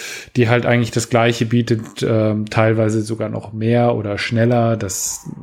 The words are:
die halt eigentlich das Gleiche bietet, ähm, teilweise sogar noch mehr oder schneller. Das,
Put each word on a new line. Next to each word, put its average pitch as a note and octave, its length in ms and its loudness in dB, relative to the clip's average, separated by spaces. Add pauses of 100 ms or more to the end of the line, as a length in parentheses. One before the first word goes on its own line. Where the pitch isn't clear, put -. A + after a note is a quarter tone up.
(360)
die A#2+ 120 4
halt A#2+ 160 2
eigentlich A#2+ 280 2
das - 160 -2
Gleiche A#2+ 360 2
bietet, A#2 640 -2
ähm, G#2+ 400 0
teilweise A2 540 2
sogar G#2+ 280 -6
noch A2 220 -10
mehr A#2 440 2
oder G2+ 200 -4
schneller. A#2 600 2
Das, - 520 -6 (140)